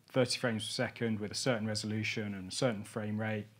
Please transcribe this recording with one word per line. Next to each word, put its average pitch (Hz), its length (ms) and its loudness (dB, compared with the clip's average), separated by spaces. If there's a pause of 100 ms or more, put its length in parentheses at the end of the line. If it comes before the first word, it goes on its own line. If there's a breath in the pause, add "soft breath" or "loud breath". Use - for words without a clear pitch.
thirty - 300 4
frames 110 280 0
per - 40 -6
second 113 480 0
with 104 140 -4
a - 20 -8
certain 110 320 2
resolution 107 680 0
and 92 180 -8
a - 20 -8
certain 107 300 2
frame 107 360 -2
rate. 110 260 0 (140)